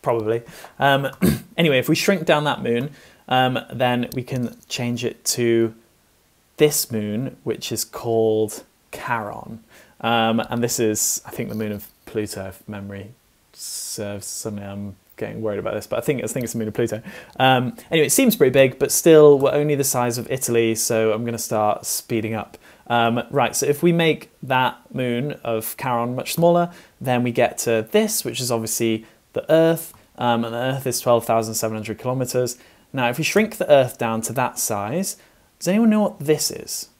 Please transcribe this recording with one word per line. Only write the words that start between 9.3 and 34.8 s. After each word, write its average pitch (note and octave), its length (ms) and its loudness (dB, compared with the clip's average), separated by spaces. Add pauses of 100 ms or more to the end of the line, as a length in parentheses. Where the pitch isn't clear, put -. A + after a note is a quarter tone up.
Um, A2+ 380 2 (120)
and A#2+ 120 -2
this A#2+ 160 -2
is, G#2+ 460 0
I - 60 -14
think, - 180 -8
the G#2+ 60 -8
moon G#2+ 160 -6
of G#2 160 -10 (180)
Pluto, G#2 440 -6
if - 200 -20
memory G2+ 420 -12 (420)
serves. - 760 -10
Suddenly G#2 380 -10
I'm G2 300 -10 (220)
getting A2 240 -8
worried G#2 180 -4
about G#2+ 140 -6
this, G#2+ 140 -8
but A2+ 100 -4
I A#2 40 -2
think, C3+ 220 -2
I A2 40 -6
think B2+ 160 -6
it's A2+ 100 -8
the A#2 60 -6
moon A2 80 -4
of G#2 80 -8
Pluto. A2+ 260 -2 (380)
Um, B2+ 360 4 (160)
anyway, D#3 140 4
it B2 60 -2
seems C4 240 4
pretty C3 160 4
big, C3+ 260 4
but C3+ 140 0
still, D3+ 480 8
we're C3+ 120 2
only D3 220 0
the C3+ 100 0
size B2 340 0
of A#2 120 -8
Italy, A#2 460 2
so A2 360 2
I'm A2+ 140 -2
gonna A#2 140 -6
start G#2+ 460 0
speeding A2 500 -4
up. - 220 -10 (280)
Um, A#2 460 2
right, B2+ 240 0
so C3+ 100 -2
if C#3+ 180 0
we F3 80 4
make E3 380 0 (140)
that B2+ 340 0 (160)
moon B2+ 400 -4 (100)
of A2+ 340 -4
Charon A#2+ 380 -2
much - 200 -6
smaller, E3+ 360 4 (300)
then B2 220 0
we B2 80 0
get A#2+ 280 2
to A2+ 320 0
this, G#3+ 320 0
which A#2 160 -6
is B2 120 -4
obviously A2+ 540 -2 (280)
the - 180 -2
Earth, E3 420 2 (240)
um, A#2 280 0
and A2+ 80 -8
the A#2+ 60 -6
Earth C3 280 -4
is A#2+ 140 -4
twelve A#2+ 240 2
thousand A2+ 300 0
seven A2 200 -4
hundred G#2+ 220 -8
kilometers. B2+ 600 -2 (360)
Now, B2+ 160 -2
if A#2+ 80 -4
we D#3+ 60 -2
shrink G#3+ 340 0
the - 120 -4
Earth B2+ 280 6
down A2+ 240 -2
to A2+ 120 -6
that B2+ 260 -2
size, A2+ 580 -4 (420)